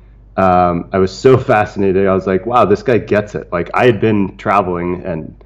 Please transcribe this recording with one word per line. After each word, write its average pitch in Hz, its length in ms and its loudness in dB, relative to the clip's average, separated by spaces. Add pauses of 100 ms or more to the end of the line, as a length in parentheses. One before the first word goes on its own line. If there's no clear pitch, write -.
(380)
Um, 90 540 2
I 98 60 -2
was 95 200 0
so 131 200 6
<laughs> 127 160 0
fascinated. 98 540 0
I 95 60 2
was 95 140 -2
like, 95 180 -2
"Wow, 117 200 2
this 98 180 0
guy 120 160 2
gets 104 360 -4
it." - 160 -10
Like, 85 220 -4
I 110 120 2
had 117 140 4
been 104 380 0
traveling 90 680 -2
and 82 300 -8 (120)